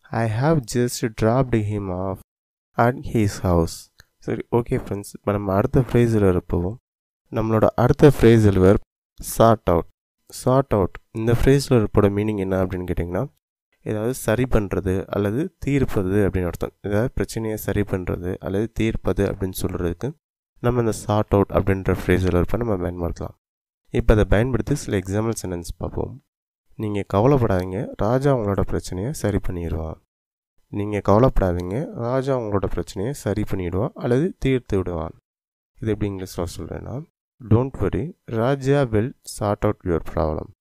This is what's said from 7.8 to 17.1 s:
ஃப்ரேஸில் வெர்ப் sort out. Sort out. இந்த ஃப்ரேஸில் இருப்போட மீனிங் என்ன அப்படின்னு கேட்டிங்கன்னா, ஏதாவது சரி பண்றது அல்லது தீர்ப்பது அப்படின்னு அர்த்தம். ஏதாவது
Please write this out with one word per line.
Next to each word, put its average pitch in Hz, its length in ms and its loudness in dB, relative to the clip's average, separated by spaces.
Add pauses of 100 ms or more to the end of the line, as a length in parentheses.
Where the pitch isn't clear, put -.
ஃப்ரேஸில் 107 380 6
வெர்ப் 95 280 4 (520)
sort 113 320 6
out. 82 160 2 (580)
Sort 131 300 2
out. 95 180 0 (180)
இந்த 113 220 -2
ஃப்ரேஸில் 135 440 4
இருப்போட 101 340 4
மீனிங் 104 260 -2
என்ன 95 280 0
அப்படின்னு 92 260 -6
கேட்டிங்கன்னா, 90 360 -2 (560)
ஏதாவது 107 320 -4
சரி 113 280 0
பண்றது 95 640 0
அல்லது 107 520 -2
தீர்ப்பது 104 720 0
அப்படின்னு 92 160 -2
அர்த்தம். - 260 -6 (100)
ஏதாவது 104 300 -2